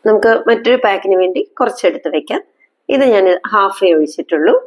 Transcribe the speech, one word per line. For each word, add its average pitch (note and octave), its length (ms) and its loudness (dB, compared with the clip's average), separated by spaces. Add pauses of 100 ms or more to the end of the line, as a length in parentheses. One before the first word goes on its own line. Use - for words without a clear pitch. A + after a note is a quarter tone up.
നമുക്ക് A3 260 2 (160)
മറ്റൊരു A#3 380 0
പാക്കിന് F#3+ 360 0
വേണ്ടി F#3 200 -2 (180)
കുറച്ചെടുത്ത് F#3+ 560 -2
വെക്കാം. D#3 260 -6 (540)
ഇത് C4+ 180 2
ഞാൻ F#3+ 140 4 (260)
ഹാഫേ G3 440 0
ഒഴിച്ചിട്ടുള്ളൂ. D#3 580 0 (120)